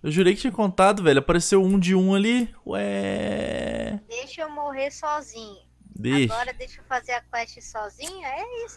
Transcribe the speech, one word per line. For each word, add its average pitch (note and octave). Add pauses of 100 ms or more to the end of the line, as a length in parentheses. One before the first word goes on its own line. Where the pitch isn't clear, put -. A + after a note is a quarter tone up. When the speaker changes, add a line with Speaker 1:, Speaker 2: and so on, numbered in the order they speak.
Speaker 1:
Eu D#3+
jurei F3+
que G#3
tinha B3+
contado, G3+
velho. C#3+
Apareceu F3
um G3
de F#3
um F#3+
ali. A3+ (140)
Ué. -
Speaker 2:
Deixa C4
eu D#4
morrer C#4+
sozinho. A3+ (360)
Speaker 1:
Deixa. B2+
Speaker 2:
Agora B3
deixa -
eu -
fazer B3
a A#3+
quest A#3
sozinha. C#4+
É A4+
isso -